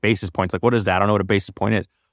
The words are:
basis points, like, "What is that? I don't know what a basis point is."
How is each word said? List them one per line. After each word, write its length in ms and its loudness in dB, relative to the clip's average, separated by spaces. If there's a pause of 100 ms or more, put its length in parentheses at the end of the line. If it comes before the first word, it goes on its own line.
basis 280 0
points, 240 -2
like, 100 -4
"What 120 2
is 100 0
that? 120 2
I 20 0
don't 80 2
know 60 2
what 80 2
a 40 -4
basis 260 0
point 240 -2
is." 100 -2 (280)